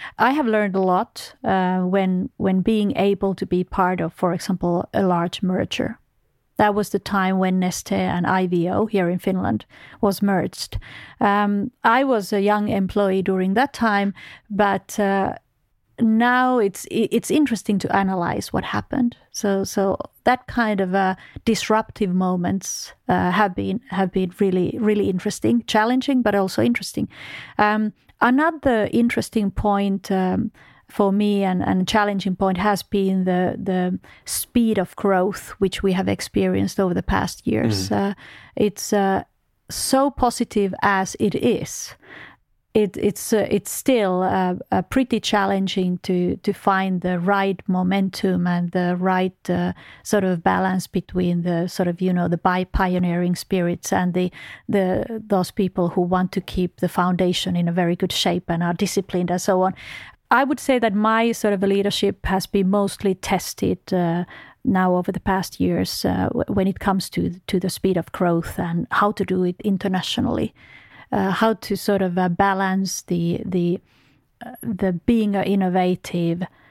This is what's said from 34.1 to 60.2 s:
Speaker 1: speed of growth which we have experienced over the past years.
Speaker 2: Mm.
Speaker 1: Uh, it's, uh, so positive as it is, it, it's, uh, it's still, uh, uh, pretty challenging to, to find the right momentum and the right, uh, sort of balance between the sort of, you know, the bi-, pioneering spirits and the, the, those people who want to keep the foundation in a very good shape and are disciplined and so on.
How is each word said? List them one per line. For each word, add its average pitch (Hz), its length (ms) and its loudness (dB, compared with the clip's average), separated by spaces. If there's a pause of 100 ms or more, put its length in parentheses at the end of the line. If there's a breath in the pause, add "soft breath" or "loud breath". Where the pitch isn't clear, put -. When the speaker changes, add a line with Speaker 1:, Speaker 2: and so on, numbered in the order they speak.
Speaker 1:
speed 226 540 0
of 185 180 -2
growth 190 540 0 (100)
which 190 240 0
we 196 80 2
have 185 160 0
experienced 190 720 0
over 185 140 2
the 175 100 -2
past - 420 -4
years. 220 440 0
Speaker 2:
Mm. 202 220 0
Speaker 1:
Uh, - 20 -6 (420 loud breath)
it's, - 380 -2
uh, 196 300 2 (460)
so 269 400 2
positive 226 720 0
as 190 380 0
it 208 160 0
is, - 580 -2 (800 loud breath)
it, 208 220 2
it's, - 380 -2
uh, 208 160 2
it's - 200 -2
still, 196 520 2
uh, 185 340 0 (160)
uh, 190 120 2
pretty 254 360 0
challenging 196 840 0
to, 180 340 0
to - 160 -2
find 190 480 -2
the 180 180 -2
right 196 480 0
momentum 185 800 0
and 175 240 0
the 180 240 0
right, 185 540 -2
uh, 180 240 -2 (300 loud breath)
sort 208 200 0
of 180 180 0
balance 185 460 0
between 180 540 -2
the 175 260 0
sort 180 220 -2
of, 175 100 -4
you 185 140 0
know, 175 160 0
the 170 80 0
bi-, 185 260 0
pioneering 180 720 0
spirits 175 560 -2
and 180 220 2
the, 180 180 0 (380 loud breath)
the, 202 580 0
those 185 240 0
people 185 380 0
who 185 120 0
want 180 300 0
to - 80 -4
keep - 400 -4
the 180 80 0
foundation 180 720 0
in 170 100 0
a 170 60 0
very 175 240 0
good 175 160 -2
shape 175 340 -2
and 170 160 0
are 170 100 0
disciplined 180 580 -2
and 180 100 0
so 185 220 2
on. 185 100 2 (560 loud breath)